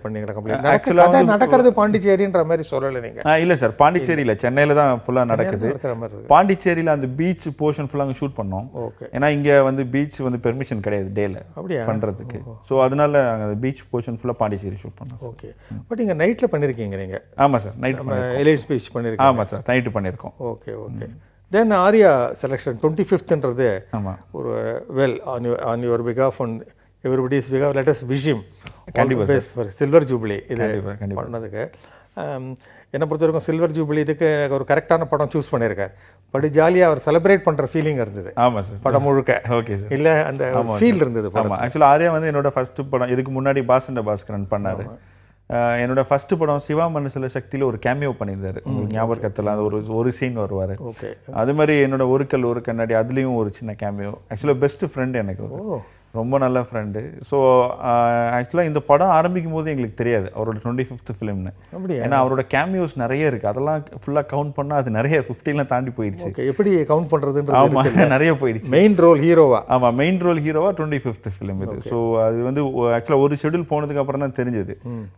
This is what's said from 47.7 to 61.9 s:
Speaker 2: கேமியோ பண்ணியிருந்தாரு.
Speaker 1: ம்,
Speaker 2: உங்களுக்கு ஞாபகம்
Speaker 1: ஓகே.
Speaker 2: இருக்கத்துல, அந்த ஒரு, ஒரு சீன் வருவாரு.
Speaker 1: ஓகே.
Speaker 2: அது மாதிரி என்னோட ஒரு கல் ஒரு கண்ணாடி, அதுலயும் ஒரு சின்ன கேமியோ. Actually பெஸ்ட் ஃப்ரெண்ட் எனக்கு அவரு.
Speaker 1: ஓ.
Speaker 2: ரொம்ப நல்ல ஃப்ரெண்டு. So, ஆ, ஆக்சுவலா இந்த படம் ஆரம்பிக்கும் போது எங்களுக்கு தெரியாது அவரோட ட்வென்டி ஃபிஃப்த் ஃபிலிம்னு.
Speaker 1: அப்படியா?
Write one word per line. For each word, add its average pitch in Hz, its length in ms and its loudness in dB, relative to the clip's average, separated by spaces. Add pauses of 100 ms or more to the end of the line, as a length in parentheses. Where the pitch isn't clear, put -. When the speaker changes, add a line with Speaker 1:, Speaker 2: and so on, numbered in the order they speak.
Speaker 2:
கேமியோ 135 340 -2
பண்ணியிருந்தாரு. 98 440 -8
Speaker 1:
ம், - 60 -10
Speaker 2:
உங்களுக்கு 104 260 -4
ஞாபகம் 113 220 0
Speaker 1:
ஓகே. 110 40 -10
Speaker 2:
இருக்கத்துல, 104 280 -4
அந்த 104 140 -2
ஒரு, 107 320 -4
ஒரு 117 160 0
சீன் 123 280 -6
வருவாரு. 98 460 -4
Speaker 1:
ஓகே. 107 460 -14
Speaker 2:
அது 123 220 0
மாதிரி 147 380 4
என்னோட 131 180 0
ஒரு 135 180 2
கல் 135 160 0
ஒரு 120 180 -2
கண்ணாடி, 113 320 -4
அதுலயும் 127 420 0
ஒரு 104 180 -2
சின்ன 110 300 -12
கேமியோ. 101 300 -6 (160)
Actually 135 280 0
பெஸ்ட் 139 280 -2
ஃப்ரெண்ட் 131 280 -6
எனக்கு 104 360 -4
அவரு. 185 160 -12
Speaker 1:
ஓ. 160 160 -8 (300)
Speaker 2:
ரொம்ப 120 260 -2
நல்ல 127 220 2
ஃப்ரெண்டு. 113 600 -8
So, 127 480 4 (120)
ஆ, 120 280 2 (240)
ஆக்சுவலா 123 320 0
இந்த 151 140 -2
படம் 147 280 4
ஆரம்பிக்கும் 165 460 2
போது 160 160 -4
எங்களுக்கு 127 260 -4
தெரியாது 117 400 0
அவரோட 110 220 -4
ட்வென்டி 123 300 -4
ஃபிஃப்த் 120 320 -12
ஃபிலிம்னு. 98 340 -6 (200)
Speaker 1:
அப்படியா? 170 320 -6